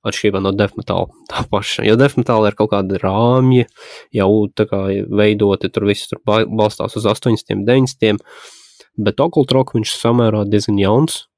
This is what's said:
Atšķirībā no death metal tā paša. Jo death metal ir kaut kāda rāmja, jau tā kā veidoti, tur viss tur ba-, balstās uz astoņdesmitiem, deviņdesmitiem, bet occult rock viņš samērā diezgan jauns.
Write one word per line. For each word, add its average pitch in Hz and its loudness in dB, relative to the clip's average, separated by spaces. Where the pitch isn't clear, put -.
Atšķirībā 101 -2
no 98 0
death 104 -2
metal 90 -4
tā - -8
paša. - -4
Jo 107 4
death 139 2
metal 113 2
ir 101 -2
kaut 107 0
kāda 98 -2
rāmja, 123 2
jau 98 0
tā - -2
kā 101 -4
veidoti, 104 0
tur 104 -4
viss 101 -2
tur - -12
ba-, 110 2
balstās 107 -2
uz 110 -6
astoņdesmitiem, 104 -2
deviņdesmitiem, 123 2
bet 104 -4
occult 147 0
rock 131 0
viņš 110 -4
samērā 113 0
diezgan 104 0
jauns. 113 0